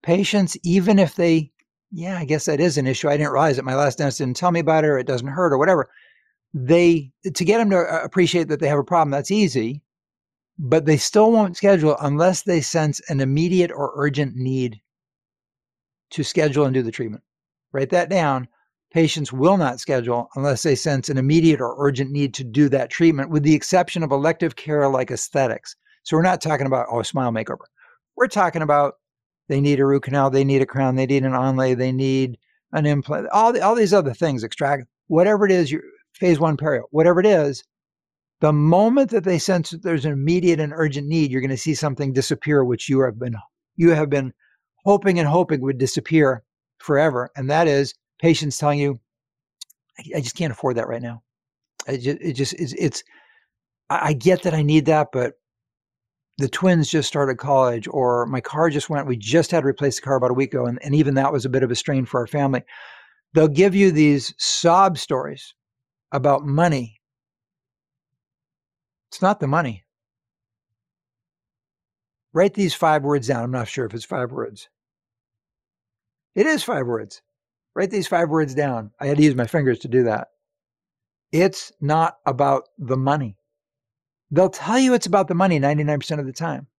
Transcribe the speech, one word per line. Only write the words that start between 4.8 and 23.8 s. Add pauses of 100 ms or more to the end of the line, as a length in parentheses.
it,
or
it
doesn't
hurt,
or
whatever. (640)
They, (200)
to
get
them
to,
uh,
appreciate
that
they
have
a
problem,
that's
easy, (720)
but
they
still
won't
schedule
unless
they
sense
an
immediate
or
urgent
need (1300)
to
schedule
and
do
the
treatment. (500)
Write
that
down. (460)
Patients
will
not
schedule
unless
they
sense
an
immediate
or
urgent
need
to
do
that
treatment,
with
the
exception